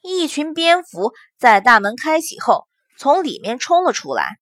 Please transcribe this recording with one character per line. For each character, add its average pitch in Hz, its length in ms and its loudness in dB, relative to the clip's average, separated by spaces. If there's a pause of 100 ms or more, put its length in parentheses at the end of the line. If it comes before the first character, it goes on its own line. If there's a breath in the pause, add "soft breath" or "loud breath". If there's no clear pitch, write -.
一 359 280 -4
群 302 260 -6
蝙 330 300 2
蝠 196 280 -6 (240 soft breath)
在 220 240 6
大 226 200 6
门 202 160 -4
开 311 240 -2
启 - 180 -14
后 - 300 -2 (280)
从 311 280 0
里 247 160 -8
面 226 180 -8
冲 349 260 0
了 294 80 0
出 139 220 -8
来 90 280 -6